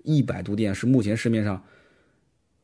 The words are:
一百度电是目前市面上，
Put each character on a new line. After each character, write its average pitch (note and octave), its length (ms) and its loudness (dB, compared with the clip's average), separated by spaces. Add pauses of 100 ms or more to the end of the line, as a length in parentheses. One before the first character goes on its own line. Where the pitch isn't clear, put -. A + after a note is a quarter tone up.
一 D3+ 200 4
百 A2 180 -4
度 G2 140 -6
电 G#2 180 0
是 G#2+ 140 -4
目 C3 160 4
前 G#2 120 0
市 A#2 140 -2
面 A2 140 0
上， G2+ 200 -4 (1000)